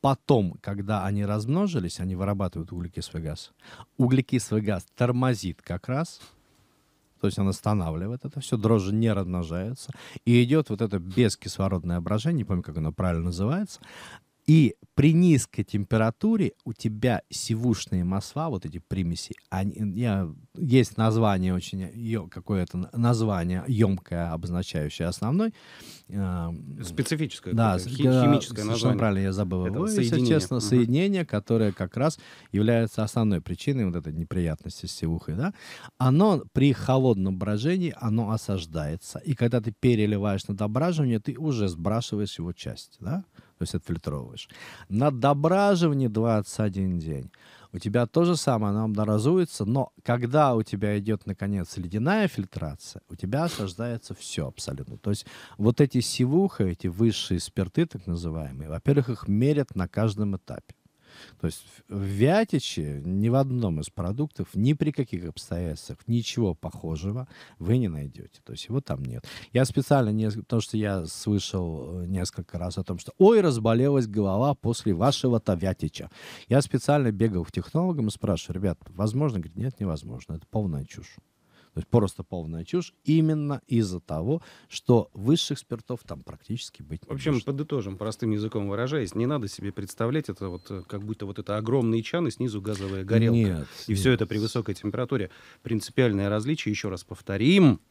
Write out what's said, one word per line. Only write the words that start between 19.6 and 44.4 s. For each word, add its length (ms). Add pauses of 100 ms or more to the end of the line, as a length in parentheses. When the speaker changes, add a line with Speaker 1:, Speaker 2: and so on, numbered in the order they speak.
Speaker 1:
я, 280 (280)
есть 420
название 560
очень, 260 (140)
ё-, 340
какое-то 500
на-, 160
название 760
ёмкое, 640
обозначающее 760
основной, 460 (540)
эм, 760
Speaker 2:
Специфическое 680
Speaker 1:
да, 260
Speaker 2:
какое-то, 20
Speaker 1:
с-, 80
Speaker 2:
хи-, 220
Speaker 1:
да, 20
Speaker 2:
химическое 540
Speaker 1:
совершенно 300
Speaker 2:
название 0
Speaker 1:
правильно, 280
я 80
забыл 320
Speaker 2:
этого 220
Speaker 1:
его, 40
если 300
Speaker 2:
соединения. 0
Speaker 1:
честно, 400
Speaker 2:
Мгм. 280
Speaker 1:
соединение, 380
которое 460
как 240
раз 220 (340)
является 520
основной 380
причиной 440
вот 100
этой 180
неприятности 720
с 60
сивухой, 440
да. 180 (440)
Оно 540
при 220
холодном 640
брожении, 600
оно 320
осаждается, 880
и 140
когда 260
ты 200
переливаешь 680
на 80
дображивание, 640
ты 180
уже 300
сбрасываешь 720
его 160
часть, 460
да? 240 (340)
То 60
есть 120
отфильтровываешь. 720 (400)